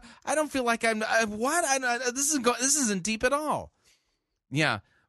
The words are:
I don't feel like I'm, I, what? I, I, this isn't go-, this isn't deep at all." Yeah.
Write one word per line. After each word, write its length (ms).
I 100
don't 180
feel 120
like 200
I'm, 180
I, 220
what? 400
I, 300
I, 40
this 180
isn't 140
go-, 180
this 160
isn't 260
deep 220
at 80
all." 400
Yeah. 300